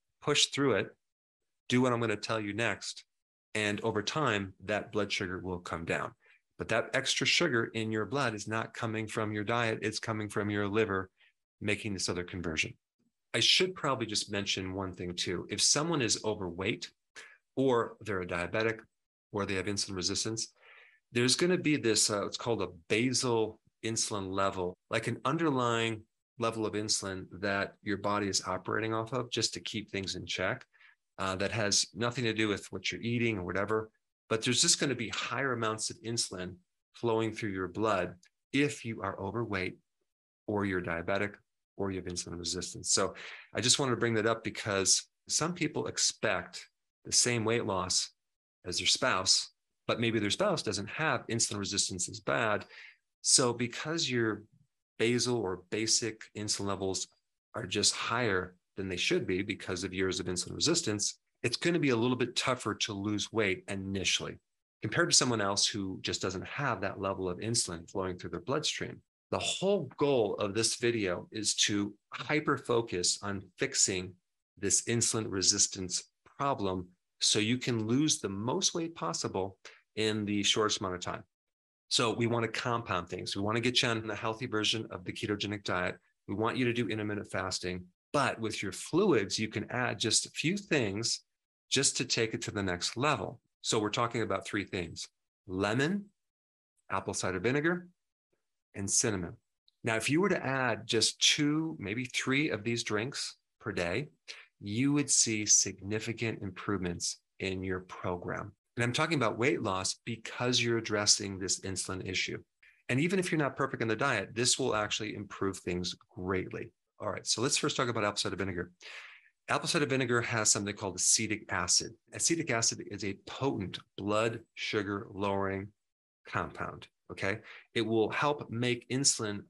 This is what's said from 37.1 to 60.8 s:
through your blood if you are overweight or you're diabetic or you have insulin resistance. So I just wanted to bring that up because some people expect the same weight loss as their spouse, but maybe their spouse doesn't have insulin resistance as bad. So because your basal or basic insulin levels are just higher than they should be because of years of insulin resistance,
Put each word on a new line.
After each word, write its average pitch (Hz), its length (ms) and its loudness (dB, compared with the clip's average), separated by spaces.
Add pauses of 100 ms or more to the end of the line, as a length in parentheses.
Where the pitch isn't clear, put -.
through 107 180 -4
your 95 180 -2
blood 92 460 0 (380)
if 143 320 0
you 110 180 -8
are 95 180 -4
overweight 95 580 -2 (680)
or 101 180 2
you're 92 180 2
diabetic 90 520 0 (420)
or 98 140 -2
you 92 60 -2
have 90 160 -6
insulin 87 260 -6
resistance. 87 520 -4
So 98 240 2 (380)
I 107 80 -2
just 123 180 6
wanted 135 140 2
to 113 40 2
bring 117 180 2
that 107 120 4
up 113 160 0
because 98 640 0 (200)
some 170 260 0
people 147 320 -2
expect - 800 -2 (380)
the - 80 -10
same 120 320 4
weight 113 200 2
loss 92 460 0 (540)
as 90 140 -4
their 92 80 0
spouse, 98 640 4 (360)
but 113 140 0
maybe 113 180 4
their 101 120 2
spouse 185 320 2
doesn't 101 260 -2
have 151 400 -2
insulin 113 300 0
resistance 95 500 -2
as 104 120 -10
bad. 117 440 0 (580)
So 123 300 6
because 131 580 -2
your 110 340 0 (540)
basal 120 380 2
or 92 340 -2
basic 107 520 0 (140)
insulin 104 300 -2
levels 95 420 -2 (460)
are 107 120 -6
just 101 280 2
higher 104 600 0 (220)
than 98 120 -4
they 92 80 -2
should 127 300 2
be 92 160 2
because 98 420 -6
of 92 100 -4
years 92 260 0
of 87 60 -4
insulin 92 280 -4
resistance, 107 640 0 (240)